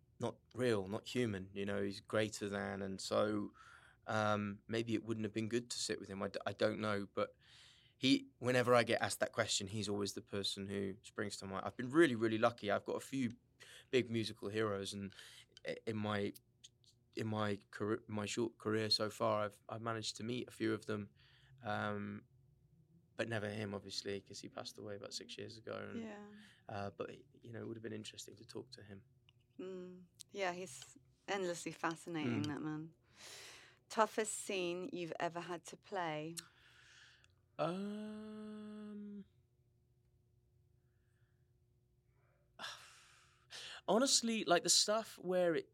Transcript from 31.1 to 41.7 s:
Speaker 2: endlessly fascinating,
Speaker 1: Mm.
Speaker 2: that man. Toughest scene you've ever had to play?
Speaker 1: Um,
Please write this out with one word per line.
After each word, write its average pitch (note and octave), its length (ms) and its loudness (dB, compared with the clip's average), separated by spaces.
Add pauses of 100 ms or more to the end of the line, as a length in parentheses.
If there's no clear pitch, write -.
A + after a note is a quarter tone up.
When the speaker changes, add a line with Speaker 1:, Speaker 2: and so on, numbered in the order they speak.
Speaker 2:
endlessly F3 460 0
fascinating, D#3+ 680 0
Speaker 1:
Mm. - 40 0
Speaker 2:
that D3 140 -2
man. D#3 280 -4 (1000)
Toughest A3 560 2
scene F3+ 480 0
you've F3 260 -4
ever E3+ 220 -2
had E3+ 240 -6
to - 100 -12
play? E3 600 -4 (1200)
Speaker 1:
Um, G#3+ 1700 -8 (3250)